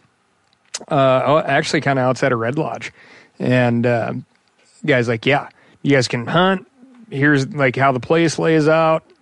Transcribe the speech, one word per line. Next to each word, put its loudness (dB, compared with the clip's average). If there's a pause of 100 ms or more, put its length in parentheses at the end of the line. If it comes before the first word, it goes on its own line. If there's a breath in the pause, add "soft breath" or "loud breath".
(880)
uh, 2
oh, 2
actually -2
kinda 0
outside 0
of -2
Red -4
Lodge. -8 (480 loud breath)
And, 0
uh, -2 (720)
guy's 0
like, -4
"Yeah, 0 (340 soft breath)
you 0
guys 2
can -6
hunt. 0 (440)
Here's, 2
like, 0
how 2
the -4
place 0
lays 2
out. 2 (180)